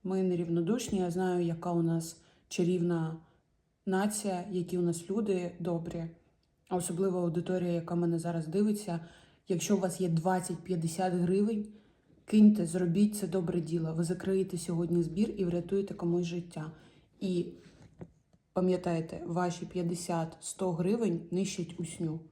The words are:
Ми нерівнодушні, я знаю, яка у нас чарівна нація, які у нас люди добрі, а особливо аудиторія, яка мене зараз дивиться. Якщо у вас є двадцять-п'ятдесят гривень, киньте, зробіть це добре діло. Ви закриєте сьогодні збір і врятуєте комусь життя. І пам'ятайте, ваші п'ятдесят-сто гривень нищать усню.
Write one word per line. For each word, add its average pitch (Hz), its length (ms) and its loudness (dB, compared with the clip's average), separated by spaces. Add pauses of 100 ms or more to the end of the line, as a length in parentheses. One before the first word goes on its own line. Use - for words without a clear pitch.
Ми 190 180 0
нерівнодушні, 175 760 0
я 180 120 0
знаю, 180 340 0
яка 170 280 -2
у 170 100 2
нас 165 340 0 (320)
чарівна 170 680 0 (720)
нація, 190 640 -2
які 180 280 -2
у 175 40 2
нас 170 280 0
люди 190 480 0
добрі, 170 460 -4 (640)
а 185 80 -2
особливо 180 420 0
аудиторія, 175 540 0
яка 170 220 -2
мене 170 240 2
зараз 165 280 -2
дивиться. 196 540 0 (480)
Якщо 190 280 2
у 180 40 2
вас 180 200 -2
є 180 80 2
двадцять-п'ятдесят 175 1040 0
гривень, 202 520 2 (580)
киньте, 208 420 8
зробіть 180 500 2
це 190 100 -2
добре 175 340 0
діло. 160 360 -2
Ви 170 80 2
закриєте 185 540 0
сьогодні 170 440 0
збір 185 340 0
і 196 80 0
врятуєте 175 500 -2
комусь 175 320 0
життя. 170 380 -8 (560)
І 185 260 -2 (1040)
пам'ятайте, 175 720 0
ваші 175 400 -2
п'ятдесят-сто 170 1040 -4
гривень 185 480 0 (100)
нищать 180 480 -2
усню. 165 420 -4 (120)